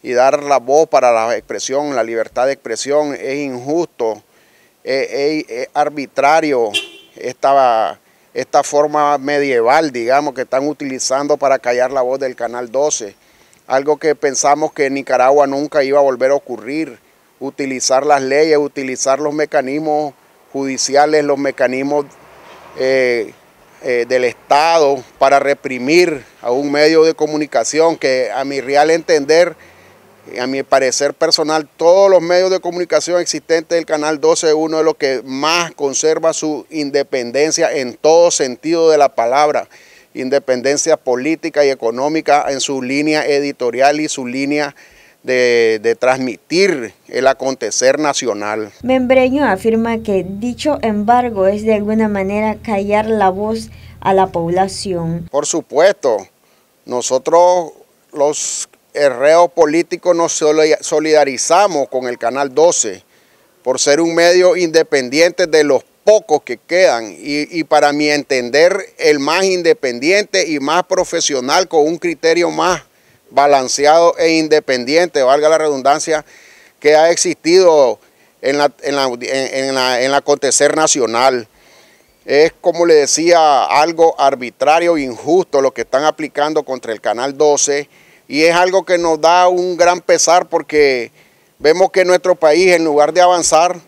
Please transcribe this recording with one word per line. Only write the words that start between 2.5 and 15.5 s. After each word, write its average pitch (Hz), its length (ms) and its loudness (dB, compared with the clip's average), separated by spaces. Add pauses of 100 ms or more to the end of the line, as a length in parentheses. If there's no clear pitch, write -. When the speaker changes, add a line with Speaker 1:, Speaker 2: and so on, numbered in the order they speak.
Speaker 1:
expresión. 139 640 -4
Es 135 220 -8
injusto, 131 840 -6 (680)
eh, 135 600 -4
eh, 117 140 -10
es - 100 -12
arbitrario 143 960 0 (460)
esta, 123 840 0 (360)
esta 131 260 -2
forma 147 560 0
medieval, 139 720 0
digamos, 127 460 -2
que 131 80 -6
están 135 240 -2
utilizando 143 720 -4
para 135 200 0
callar 123 320 -2
la 135 140 -2
voz 131 160 -4
del 131 160 -6
Canal 120 360 -8
doce. 131 440 -4 (500)
Algo 143 320 -2
que 151 160 -2
pensamos 147 600 -2
que 147 120 -2
en 135 80 -4
Nicaragua 135 540 2
nunca 143 360 -2